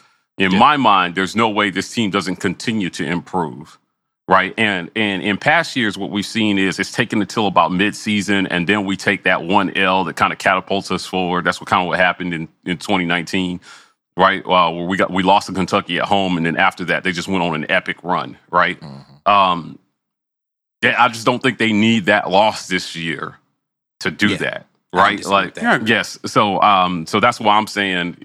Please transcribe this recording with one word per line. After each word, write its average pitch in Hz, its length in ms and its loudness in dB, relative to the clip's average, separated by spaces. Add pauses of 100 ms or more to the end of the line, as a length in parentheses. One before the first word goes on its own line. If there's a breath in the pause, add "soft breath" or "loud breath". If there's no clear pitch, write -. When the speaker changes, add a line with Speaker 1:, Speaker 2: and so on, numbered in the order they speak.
(380 soft breath)
Speaker 1:
In 95 140 2
Speaker 2:
Yeah. 98 60 4
Speaker 1:
my 143 180 6
mind, 98 380 4
there's 92 200 -2
no 117 140 2
way 104 220 0
this 95 200 -6
team 107 200 -2
doesn't 92 260 -2
continue 101 540 -4
to 85 160 -6
improve, 78 720 -6 (500)
right? 92 300 2
And, 98 360 -2
and 101 280 -2
in 98 160 -2
past 156 380 0
years, 110 200 -2
what 98 140 -8
we've 98 160 -4
seen 107 320 0
is 95 200 0
it's 98 140 -4
taken 110 300 -2
until 107 240 -2
about 87 240 2
midseason, 98 800 0
and 87 180 -2
then 104 160 2
we 95 140 -4
take 101 240 -2
that 85 220 0
one 95 340 0
L 95 260 2
that 78 120 -6
kinda 92 200 0
catapults 95 540 0
us 92 160 -4
forward. 90 400 -2
That's 87 120 0
what, - 120 -14
kinda 95 160 2
what 82 120 0
happened 90 360 0
in, 80 140 -8 (180)
in 90 100 -4
twenty 92 300 -2
nineteen, 87 540 -2 (540 loud breath)
right? 95 300 2
Uh, 90 280 2
where 87 120 -6
we 92 140 -2
got, 101 120 0
we 95 120 0
lost 95 240 2
to 95 80 -10
Kentucky 92 460 -2
at 64 40 0
home, 95 320 0
and 82 80 -2
then 82 140 0
after 92 260 0
that, 80 180 -2
they 92 100 -2
just 85 160 -6
went 95 140 0
on 85 120 -2
an - 160 -6
epic 90 320 -2
run, 85 340 -4 (140)
right? 87 280 2
Speaker 3:
Mm-hmm. 69 540 -4
Speaker 1:
Um, 87 460 0 (1040)
they, 120 120 2
I 117 140 6
just 113 180 -6
don't 123 160 2
think 127 160 2
they 113 140 2
need 107 340 2
that 101 240 2
loss 101 380 2
this 90 260 -4
year 82 440 -8 (600)
to - 100 -4
do 104 180 0
Speaker 2:
Yeah. 98 80 0
Speaker 1:
that, - 300 -6 (260)
Speaker 2:
I 90 40 -4
Speaker 1:
right? 101 200 4
Speaker 2:
disagree 95 180 -4
Speaker 1:
Like, 98 120 4
Speaker 2:
with - 100 -12
that. 156 320 0
Speaker 1:
yes. 104 380 0
So, 104 360 2
um, 90 440 2
so 110 120 -2
that's 120 220 2
why 104 160 4
I'm 107 100 2
saying, 92 580 -2